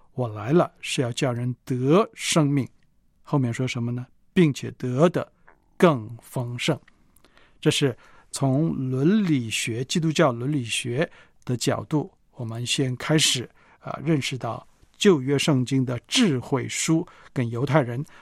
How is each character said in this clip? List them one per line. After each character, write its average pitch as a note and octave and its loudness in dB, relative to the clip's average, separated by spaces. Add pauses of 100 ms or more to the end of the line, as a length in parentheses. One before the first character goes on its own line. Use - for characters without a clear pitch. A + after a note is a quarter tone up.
(160)
，“我 B2 -2
来 G#2+ -6
了 E3 4 (100)
是 - -2
要 A#2+ -2
叫 C3 -2
人 B2 -4
得 C#3+ 2
生 D3 2
命。” C#3 0 (540)
后 - -2
面 B2 0
说 B2+ -2
什 A#2+ -4
么 A#2+ -4
呢 B2 -8 (260)
？“并 E3 6
且 A2+ -8
得 C3 2
的 - -4 (460)
更 B2+ 4 (100)
丰 A#2+ -8
盛。” C#3+ -2 (840)
这 D#3 2
是 C#3 2 (360)
从 C3+ 0
伦 E3 2
理 C3 0
学， A#2+ -4
基 - -2
督 D#3+ 0
教 D3 4
伦 A#2+ -4
理 C#3 -2
学 A#2+ -4 (380)
的 B2+ -2
角 A2 -2
度， - -4 (240)
我 B2 -10
们 A#2 -8
先 B2+ -2
开 D3+ 0
始， C#3 2 (320)
啊， - -12
认 D#3 2
识 C3 -4
到 A#2+ -8 (300)
旧 F3 6
约 C#3 0
圣 C3 2
经 C3 0
的 B2 -4
智 F3 2
慧 A#2+ -2
书 - -2 (240)
跟 B2 -2
犹 A#2 -4
太 C#3+ 4
人 A#2+ -4 (180)